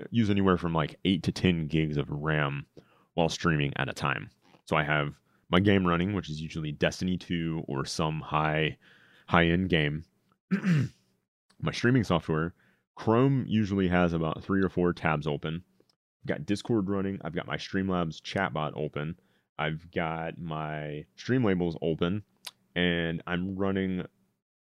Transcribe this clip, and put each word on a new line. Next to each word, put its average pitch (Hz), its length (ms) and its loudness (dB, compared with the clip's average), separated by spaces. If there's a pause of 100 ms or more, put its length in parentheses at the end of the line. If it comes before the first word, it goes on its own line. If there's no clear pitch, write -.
(100)
use 113 200 2
anywhere 95 260 6
from, 85 160 -2
like, 78 320 0
eight 90 200 2
to 90 80 0
ten 85 340 2
gigs 78 320 0
of 69 100 -2
ram 73 560 -2 (480)
while 82 160 2
streaming 73 480 0
at 65 140 -4
a - 20 -6
time. 58 380 -4 (340)
So - 100 -2
I 78 100 4
have 73 280 0 (380)
my 90 100 6
game 98 260 6
running, 87 280 2
which 80 160 -4
is 76 100 -8
usually 78 320 -6
Destiny 87 460 0
two 82 500 -4
or 69 160 -2
some 78 380 -2
high, 78 560 0 (480)
high-end 85 420 4
game. 78 360 0 (460)
<clears throat> - 1080 -4
My 82 120 -2
streaming 123 320 2
software, 82 500 0 (400)
Chrome 127 520 4
usually 98 420 2
has 87 260 4
about 80 280 -2
three 95 200 0
or 90 80 2
four 87 240 2
tabs 78 320 0
open. 78 360 -4 (600)
I've - 40 -16
got 76 200 -6
Discord 101 420 0
running. 98 340 -2
I've 78 120 -8
got 78 120 -6
my 71 100 -6
Streamlabs 90 680 -2
chatbot 76 540 -4
open. 76 420 -6 (400)
I've 78 320 -4
got 82 480 -6
my 76 680 -8 (100)
Streamlabs 95 640 0
open. 87 420 -2 (520)
And 85 520 0
I'm 90 300 -4
running 95 480 -2 (600)